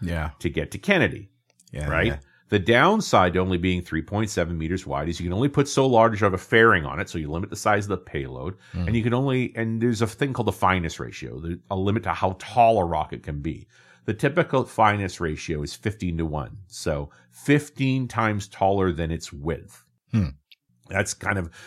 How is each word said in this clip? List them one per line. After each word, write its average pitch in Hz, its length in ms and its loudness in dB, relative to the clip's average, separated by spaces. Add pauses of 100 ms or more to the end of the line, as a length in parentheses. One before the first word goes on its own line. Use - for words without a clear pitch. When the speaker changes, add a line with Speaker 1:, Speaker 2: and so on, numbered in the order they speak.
Speaker 1:
Yeah. 80 380 -4
Speaker 2:
to 85 100 -4
get 76 220 -6
to 95 60 -12
Kennedy, 131 520 0 (420)
Speaker 1:
Yeah, 73 160 -6
Speaker 2:
right? 82 200 0
Speaker 1:
yeah. 69 100 -2 (320)
Speaker 2:
The 104 100 4
downside 113 720 4
to 90 60 2
only 92 200 0
being 90 220 0
three 80 200 -4
point 104 280 -4
seven 85 280 -2
meters 85 280 -4
wide 71 220 -4
is 82 140 -4
you 85 60 -4
can 87 60 -2
only 120 140 0
put 143 220 0
so 139 180 2
large 113 340 6
of 98 120 4
a 92 40 0
fairing 113 460 6
on 69 160 -6
it, 98 80 -4
so 90 100 -8
you 73 140 -6
limit 85 200 -4
the - 40 -10
size 104 300 0
of 101 40 -8
the 92 80 -2
payload, 67 580 -8 (180)
Speaker 1:
Mm. 90 140 -4
Speaker 2:
and 110 100 0
you 110 60 0
can 117 100 0
only, 127 420 0
and 113 260 -2
there's 117 200 2
a 113 60 2
thing 135 260 -4
called 110 140 -2
the 98 40 0
fineness 92 480 0
ratio, 60 400 -10
the, 85 220 -8 (100)
a 95 60 -2
limit 101 260 0
to 85 100 -2
how 92 260 -2
tall 113 400 4
a 90 40 2
rocket 78 400 -4
can 76 160 -8
be. 73 280 -8 (360)
The 107 120 -2
typical 139 500 0
fineness 101 560 2
ratio 78 400 -4
is 73 140 -8
fifteen 92 420 -4
to 82 80 0
one, 73 320 -6 (100)
so 73 420 -6 (220)
fifteen 135 800 0
times 107 400 0
taller 98 420 2
than 80 200 -2
its - 200 -6
width. - 540 -8 (260)
Speaker 1:
Hmm. 95 180 2 (600)
Speaker 2:
That's 101 240 -2
kind 98 240 -4
of, 85 140 -6 (160)